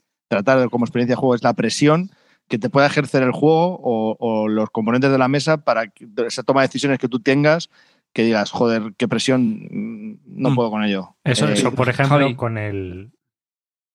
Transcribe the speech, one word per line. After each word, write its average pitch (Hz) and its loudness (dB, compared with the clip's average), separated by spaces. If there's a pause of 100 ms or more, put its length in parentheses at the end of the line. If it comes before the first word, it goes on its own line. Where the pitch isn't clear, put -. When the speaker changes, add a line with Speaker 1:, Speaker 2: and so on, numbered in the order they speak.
(280)
Speaker 1:
tratar 123 2
como 120 0
experiencia 123 0
de 107 -4
juego: 127 2
es 113 -4
la 120 2
presión 151 2 (380)
que 123 -4
te 110 -4
pueda 139 4
ejercer 139 0
el 127 2
juego 160 2
o, 110 -2
o 110 -2
los 107 -2
componentes 123 2
de 135 4
la 127 4
mesa 147 0
para 113 0
que, 120 -20 (180)
esa 117 -6
toma 135 2
de 131 4
decisiones 139 -2
que 123 -4
tú 117 -4
tengas, 147 2 (420)
que 113 0
digas, 110 0
"Joder, 113 -2
qué 120 -2
presión, 117 0
mm, 107 -10
no - -4
Speaker 2:
Mm. 135 2
Speaker 1:
puedo 117 0
con 107 -2
ello". 95 -4
Speaker 2:
Eso, 123 0
Speaker 1:
Eh, 107 0
Speaker 2:
eso, 113 0
por 127 0
ejemplo, 139 2
Speaker 3:
Javi. 135 0
Speaker 2:
con 113 -4
el 98 -8 (840)